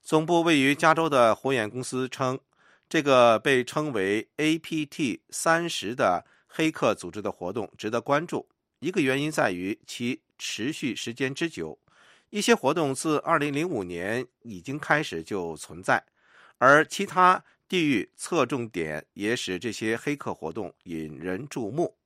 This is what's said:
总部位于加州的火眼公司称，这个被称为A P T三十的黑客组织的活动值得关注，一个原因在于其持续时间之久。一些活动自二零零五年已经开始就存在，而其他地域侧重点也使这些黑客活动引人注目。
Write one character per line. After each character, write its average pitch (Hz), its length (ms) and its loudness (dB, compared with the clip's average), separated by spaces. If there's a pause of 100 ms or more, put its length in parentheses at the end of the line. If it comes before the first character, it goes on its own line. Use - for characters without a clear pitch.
总 160 240 2
部 170 160 4
位 165 180 6
于 135 160 4
加 160 200 6
州 160 160 0
的 120 240 6
火 131 180 -4
眼 113 160 0
公 123 160 -8
司 127 240 -4
称， 131 320 -4 (480)
这 160 140 0
个 123 380 8
被 135 220 2
称 151 300 -4
为 104 340 0 (100)
A 156 220 0
P 160 280 -6
T 127 420 -4
三 165 400 0
十 107 260 -6
的 98 300 0 (220)
黑 156 260 -2
客 120 220 0
组 90 160 -12
织 104 100 -10
的 101 100 -6
活 87 220 -8
动 107 260 -6
值 107 100 -6
得 117 120 -2
关 143 260 -2
注， - 220 -6 (320)
一 120 100 -4
个 175 100 -2
原 139 220 0
因 151 80 -4
在 139 220 0
于 92 340 -6
其 - 340 -8 (160)
持 - 360 -6
续 131 240 -6
时 - 180 -8
间 135 180 -4
之 165 160 -4
久。 82 300 -10 (520)
一 208 100 -4
些 240 120 4
活 220 220 4
动 151 180 0
自 151 260 0
二 160 200 2
零 147 140 -2
零 151 160 -2
五 120 160 -4
年 90 420 -4 (140)
已 104 200 -14
经 135 160 -10
开 151 240 0
始 90 220 -6
就 85 340 -6
存 - 240 -16
在， 120 220 0 (560)
而 143 260 8
其 - 220 -6
他 180 340 4 (280)
地 175 180 0
域 123 300 0
侧 160 280 0
重 120 240 -6
点 78 440 -6
也 104 240 -2
使 92 200 -6
这 98 140 -6
些 110 260 -4
黑 147 200 -4
客 107 180 -8
活 - 180 -10
动 98 300 -10
引 80 340 -10
人 92 300 -6
注 117 240 -8
目。 147 360 -4